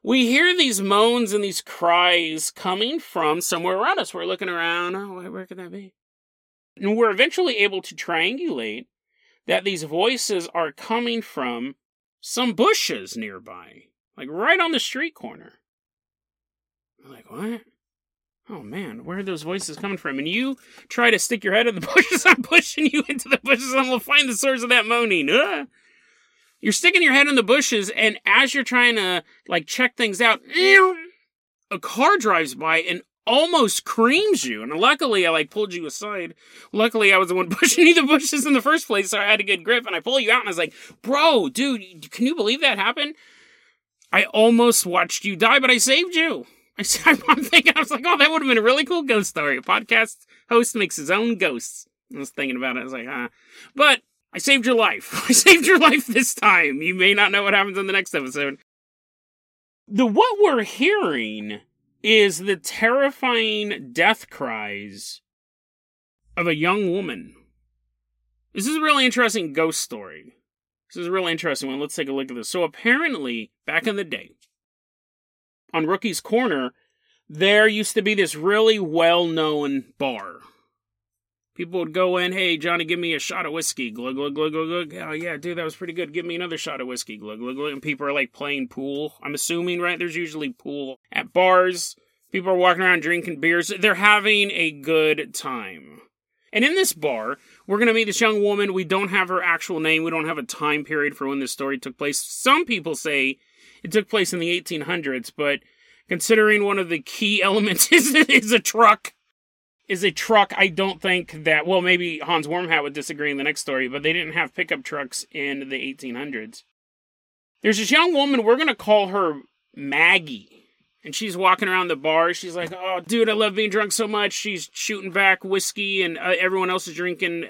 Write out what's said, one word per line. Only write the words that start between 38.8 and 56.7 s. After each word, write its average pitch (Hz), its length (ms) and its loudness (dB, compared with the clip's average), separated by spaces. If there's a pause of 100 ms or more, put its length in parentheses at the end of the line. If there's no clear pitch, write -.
place, 202 240 -2
so 214 80 -2
I 202 60 -2
had 208 160 2
a 208 40 -4
good 190 200 -2
grip, 240 240 0
and 190 80 -4
I 165 60 -4
pull 262 180 0
you 220 120 0
out, 247 100 4
and 208 80 -6
I - 20 -6
was 165 80 -4
like, 165 160 -4 (260)
"Bro, 269 480 2
dude, 196 600 -4
can 240 160 -2
you 311 80 0
believe 262 260 0
that 262 160 2
happened? 269 380 -4 (1000)
I 196 120 2
almost 233 600 4
watched 175 400 -2
you 202 100 -2
die, 226 220 4
but 262 140 4
I 247 80 4
saved 320 340 2
you." 320 320 -2 (320)
I - 40 -10
s-, - 200 -2
<laughs> - 40 -16
I'm 320 380 4
thinking, 330 320 4
I 311 40 0
was 311 100 -2
like, 240 160 -4
"Oh, 349 140 2
that 294 100 6
would've 311 180 0
been 247 120 4
a - 20 2
really 262 240 2
cool 339 160 -2
ghost 226 300 0
story. 147 260 -2
A - 40 -8
podcast 220 680 0 (200)
host 233 280 2
makes 202 220 -4
his 147 120 -8
own 214 300 0
ghosts." 143 480 -6 (260)
I - 60 -12
was 139 100 -12
thinking 135 280 -6
about 127 200 -4
it. 127 40 -6
I - 20 -12
was 131 100 -12
like, 123 140 -12
"Huh." 123 220 -8 (460)
But 277 280 4 (300)
I - 40 -12
saved 262 280 2
your 247 100 4
life. 208 500 0
<laughs> - 40 -4
I 262 40 4
saved 339 320 6
your 349 140 6
life 294 280 4
this 240 260 0
time. 165 480 2